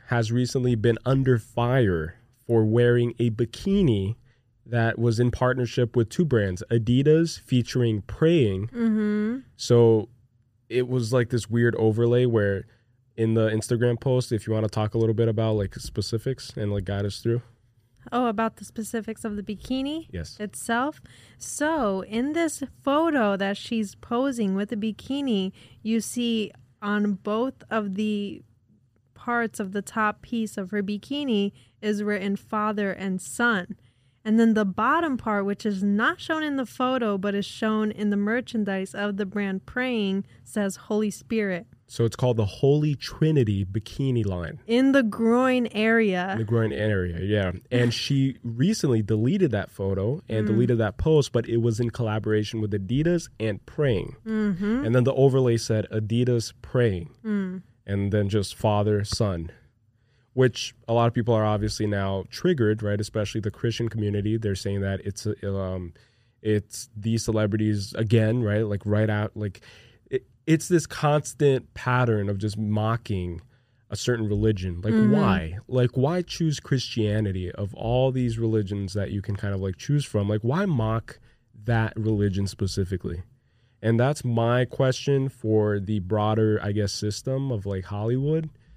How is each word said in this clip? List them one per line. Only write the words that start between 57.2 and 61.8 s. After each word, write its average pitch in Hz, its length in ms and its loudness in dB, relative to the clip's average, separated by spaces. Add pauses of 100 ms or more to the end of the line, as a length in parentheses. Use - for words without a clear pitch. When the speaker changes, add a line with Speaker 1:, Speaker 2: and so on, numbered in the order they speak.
Speaker 2:
Mm. 190 360 -4 (240)
Speaker 1:
And 101 280 -2
then 101 160 2
just 101 260 -2
father, 104 480 0
son, 90 480 -4 (840)
which - 400 0 (140)
a 113 60 0
lot 117 140 4
of 117 60 0
people 117 200 0
are 107 120 2
obviously 107 400 -2